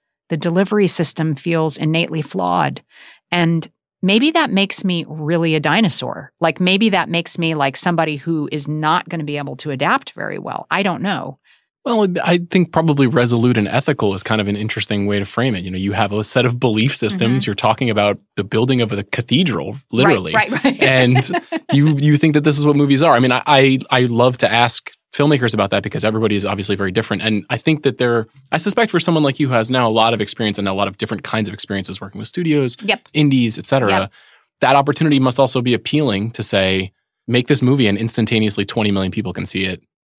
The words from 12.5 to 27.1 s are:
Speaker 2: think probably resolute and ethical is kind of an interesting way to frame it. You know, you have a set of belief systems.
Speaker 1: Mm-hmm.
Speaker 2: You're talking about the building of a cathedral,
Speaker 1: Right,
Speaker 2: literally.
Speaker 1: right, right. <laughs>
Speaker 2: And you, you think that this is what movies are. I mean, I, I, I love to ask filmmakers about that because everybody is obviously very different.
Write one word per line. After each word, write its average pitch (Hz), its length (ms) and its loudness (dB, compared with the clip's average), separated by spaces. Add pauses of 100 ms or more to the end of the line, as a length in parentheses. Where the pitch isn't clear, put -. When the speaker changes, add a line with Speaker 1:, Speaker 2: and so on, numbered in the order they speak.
Speaker 2:
think 180 220 2
probably 147 340 2
resolute 120 520 2
and 104 100 0
ethical 117 460 0
is 92 80 -4
kind 107 180 0
of 101 80 -2
an 101 80 -2
interesting 104 500 -4
way 101 120 -2
to 98 80 -4
frame 120 280 -2
it. 90 100 -6
You 92 60 -8
know, 92 60 -8
you 98 160 -2
have 101 200 -2
a 107 120 -2
set 123 220 2
of 120 120 0
belief 117 380 0
systems. 127 460 0
Speaker 1:
Mm-hmm. - 80 -2
Speaker 2:
You're 101 40 -4
talking 110 360 0
about 104 280 0 (180)
the 101 80 -4
building 117 360 0
of 110 100 -2
a 101 140 -4
cathedral, 107 680 -2
Speaker 1:
Right, 139 100 -16 (100)
Speaker 2:
literally. 110 420 2
Speaker 1:
right, 214 300 0
right. 262 160 0
<laughs> - 0 -
Speaker 2:
And 131 500 4 (420)
you, 147 260 4
you 147 180 4
think 151 180 2
that 151 100 4
this 151 120 2
is 147 80 0
what 147 120 4
movies 139 260 4
are. 160 120 6
I 120 60 4
mean, 127 120 4
I, 123 140 0
I, 135 320 4 (120)
I 131 140 2
love 120 340 2
to 98 120 2
ask 117 420 0 (220)
filmmakers 143 380 2
about 101 180 0
that 101 120 0
because 104 240 -4
everybody 110 300 0
is 101 100 -2
obviously 98 280 -4
very 95 160 -2
different. 101 320 -2